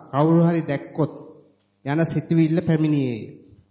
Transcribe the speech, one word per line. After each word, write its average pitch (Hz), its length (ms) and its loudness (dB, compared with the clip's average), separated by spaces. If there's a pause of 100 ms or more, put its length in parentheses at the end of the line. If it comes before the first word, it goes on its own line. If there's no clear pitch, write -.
කවුරු 160 360 2
හරි 165 200 2
දැක්කොත් 143 500 -4 (720)
යන 143 180 0
සිතුවිල්ල 160 580 0
පැමිණියේය. 151 600 0 (480)